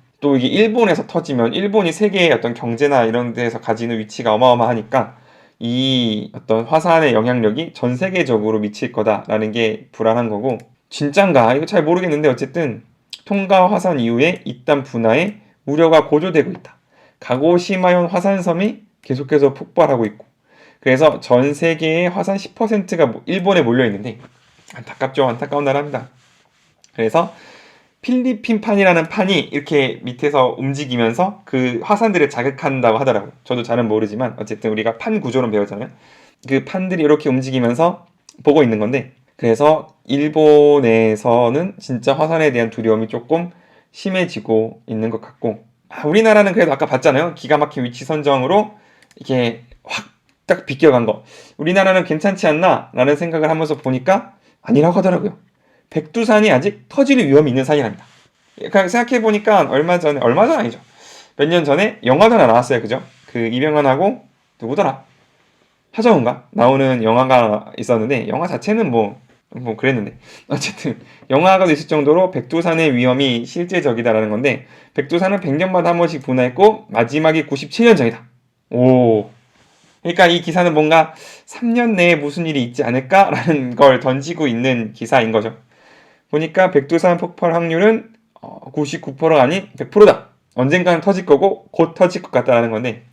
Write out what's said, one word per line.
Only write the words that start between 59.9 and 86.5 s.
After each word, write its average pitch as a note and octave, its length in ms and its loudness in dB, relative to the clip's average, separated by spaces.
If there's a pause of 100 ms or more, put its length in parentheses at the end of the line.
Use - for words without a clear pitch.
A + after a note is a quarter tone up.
전에, D3 200 -2
얼마 C3+ 280 2
전 D#4 120 0
아니죠. A#2 200 -6 (580)
몇 D3 100 0
년 E3+ 160 2
전에 F3 400 0
영화도 F3 300 4
하나 E3+ 140 6
나왔어요. A#2 340 2
그죠? A2+ 200 -6 (260)
그 A#2+ 120 -8
이병헌하고 C#3+ 840 0 (360)
누구더라? D3+ 440 -4 (880)
하정우인가? D#3+ 580 0
나오는 C3 520 2
영화가 A#2 720 2
있었는데, A#2+ 500 -2
영화 C#3 200 -4
자체는 G3 440 -2
뭐, G#2+ 300 -2 (280)
뭐 A#2 280 -10
그랬는데, A#2+ 400 -4 (300)
어쨌든 - 520 -8 (300)
영화가 F#3 360 4
있을 D3+ 220 0
정도로 D#3+ 440 2
백두산의 E3 640 -2
위험이 B2 500 0
실제적이다라는 A#2+ 840 -2
건데, B2+ 360 -2 (300)
백두산은 F3 440 -2
백 D3+ 140 -4
년마다 F3 380 0
한 F3 60 -2
번씩 E3 260 -2
분화했고 C3 640 2
마지막이 D3 560 0
구십칠 D3 400 -4
년 A3+ 100 8
전이다. A#2+ 280 -2 (480)
오. B2 580 4 (720)
그러니까 F3 260 4
이 E3+ 140 2
기사는 F3 320 0
뭔가 D#3 400 4 (320)
삼 A#3 280 -4
년 A#3 220 0
내에 F3 200 4
무슨 D3 300 -6
일이 C#3+ 180 -2
있지 A#2+ 200 -4
않을까라는 C3 920 0
걸 C3 240 6
던지고 C#3+ 480 -2
있는 A#2 460 -2
기사인 A2+ 380 0
거죠. A2 260 -2 (720)
보니까 E3 400 0